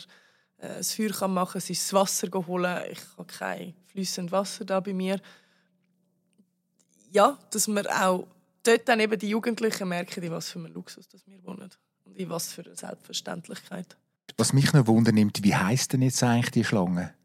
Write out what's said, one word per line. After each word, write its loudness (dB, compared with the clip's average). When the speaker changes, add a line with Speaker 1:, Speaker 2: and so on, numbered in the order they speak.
Speaker 1:
äh, -12
das -6
Feuer -2
kann -2
machen, -2
es -8
ist -6
das -4
Wasser 0
go -6
holen. -4
Ich -14
habe -18
kein -10
fließendes -8
Wasser -2
da -2
bei -4
mir. -2
Ja, 6
dass 0
man -2
auch 2
dort 4
dann 4
eben 2
die -4
Jugendlichen -2
merken, -6
in -6
was -8
für -14
einem -14
Luxus -16
das -20
wir -20
wohnen -16
und -20
in -8
was -6
für -16
eine -20
Selbstverständlichkeit. -12
Speaker 2:
Was 2
mich 6
noch 8
wundernimmt, 4
wie 6
heisst 0
denn 2
jetzt 2
eigentlich 4
die 2
Schlange? 0